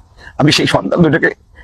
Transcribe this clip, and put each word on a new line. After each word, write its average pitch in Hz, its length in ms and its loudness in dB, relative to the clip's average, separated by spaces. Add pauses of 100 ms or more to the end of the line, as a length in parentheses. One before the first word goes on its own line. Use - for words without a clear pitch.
(380)
আমি 151 140 2
সেই 143 140 0
সন্তান - 360 0
দুটোকে 156 280 0 (340)